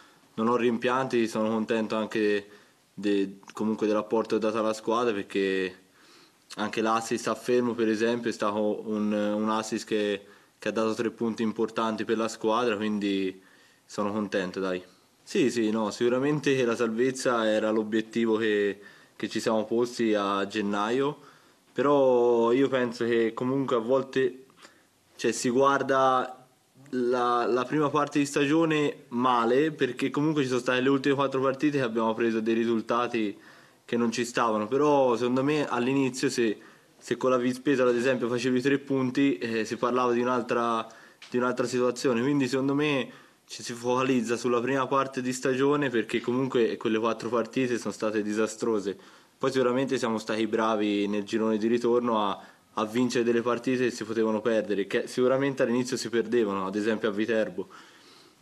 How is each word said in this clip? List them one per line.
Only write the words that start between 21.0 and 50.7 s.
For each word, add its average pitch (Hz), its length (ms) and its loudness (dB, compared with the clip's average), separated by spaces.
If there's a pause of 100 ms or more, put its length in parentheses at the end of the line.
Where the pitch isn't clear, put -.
però 123 760 4
io 135 160 4
penso 123 340 -2
che 117 300 2
comunque 131 420 -2
a 117 40 2
volte, 131 680 0 (720)
cioè, 117 160 0
si - 160 -2
guarda 131 960 2 (440)
la, 123 540 0
la 123 200 0
prima 147 240 0
parte 147 300 0
di 139 60 2
stagione 151 840 0
male, 123 640 2
perché 135 360 -2
comunque 151 340 0
ci 131 40 -2
sono 123 140 0
state 127 180 0
le 127 80 2
ultime 139 280 2
quattro 135 260 0
partite 135 380 0
che 131 40 0
abbiamo 113 300 0
preso 113 260 0
dei 110 140 0
risultati 117 840 0 (460)
che - 140 -4
non 117 120 2
ci 117 140 -2
stavano, 113 460 0
però 139 480 4
secondo 123 260 0
me 147 240 0
all'inizio 131 600 0
se, 117 280 0 (400)
se - 200 -6
con 131 140 0
la 127 60 4
Vispesa 127 460 0
ad 123 100 4
esempio 120 360 0
facevi 123 320 0
tre 139 160 2
punti, 135 600 0
eh, 113 280 -2
si 117 100 -6
parlava 123 380 2
di 120 80 2
un'altra, 120 680 0 (420)
di - 60 -8
un'altra 123 300 0
situazione, 120 560 0
quindi 139 260 0
secondo 135 260 0
me 143 380 0 (360)
ci - 160 -16
si 123 100 -10
focalizza 123 640 0
sulla 120 240 2
prima 131 260 0
parte 135 340 0
di 127 120 -2
stagione, 139 560 2
perché 117 320 0
comunque 123 560 0
quelle 110 220 -2
quattro 113 280 -2
partite 120 500 -2
sono 104 160 -6
state 107 300 -2
disastrose. 107 720 -2 (400)
Poi 135 140 -2
sicuramente 127 460 2
siamo 117 200 -2
stati 110 300 -2
bravi 107 600 0